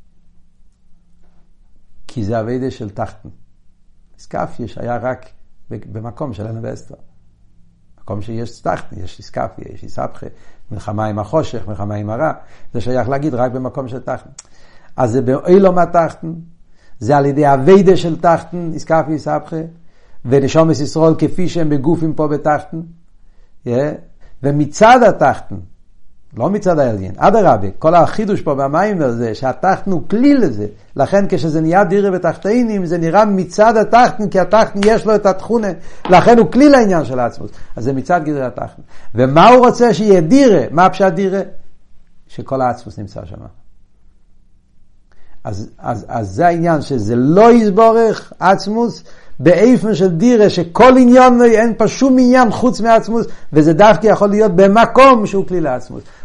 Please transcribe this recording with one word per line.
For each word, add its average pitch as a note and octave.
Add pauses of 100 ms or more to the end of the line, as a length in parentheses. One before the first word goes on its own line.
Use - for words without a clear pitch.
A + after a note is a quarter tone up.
(2000)
כי -
זה A2
עבודה B2
של A2
תחתון. - (840)
איסקפיה -
שהיה A#2+
רק B2+ (420)
ב-, G#2+
במקום A#2+
של G2+
אלן A2+
ואסתר. - (1080)
מקום G2+
שיש A2
תחתון, -
יש F2+
איסקפיה, -
יש G2+
איסבכי, - (460)
מלחמה G#2+
עם G#2
החושך, A#2
מלחמה G2+
עם G#2
הרע, C3+ (420)
זה B2+
שייך A#2+
להגיד C#3
רק B2
במקום C3
של B2
תחתון. B2+ (640)
אז B2+
זה B2+
בעולם F3+
התחתון, E3 (580)
זה B2
על C#3
ידי C#3+
עבודה E3+
של D#3+
תחתון, E3+
איסקפיה D#3
ואיסבכי, D3+ (640)
ונשמות C#3
ישראל D#3+
כפי D#3
שהם D#3+
בגופים D#3
פה D#3
בתחתון, D3+ (800)
יא? B2 (520)
ומצד D3
התחתן, C#3+ (840)
לא B2
מצד F#3+
העליין, G#2+
אדרבה, D#3 (120)
כל D#3+
החידוש F3
פה D3
במים D#3+
הזה, A#2
שהתחתן F3+
הוא F3
כלי B3
לזה, B2+ (280)
לכן G3
כשזה D#3+
נהיה E3+
דירה G3+
בתחתינים, F#3+
זה E3+
נראה E3
מצד G#3
התחתן, A3
כי G3
התחתן G3+
יש A3
לו G#3+
את G#3
התכונה, G#3 (420)
לכן F#3+
הוא A3+
כלי C#4+
לעניין G3+
של B2
העצמות, A#2 (240)
אז B2
זה C3
מצד D#3
גדרי C#3+
התחתן. - (340)
ומה C#3
הוא B3
רוצה A#3+
שיהיה F#3+
דירה? G3
מה F3
פשט F#3+
דירה? G3 (840)
שכל C3
העצמות A#2+
נמצא -
שם. - (2000)
אז, G#2
אז, A#2
אז A2+
זה B2
העניין E3+
שזה A#2
לא D#3+
יסבורך A3
עצמות, G3 (360)
באיפן G3
של F#3
דירה, G#3+
שכל G#3
עניין, B3
אין A3+
פה A3
שום C4
עניין B3
חוץ G3+
מעצמות, A3+ (260)
וזה D3+
דווקא G#3
יכול G3+
להיות G#3
במקום A3+
שהוא G3
כלי F3+
לעצמות. B2+ (240)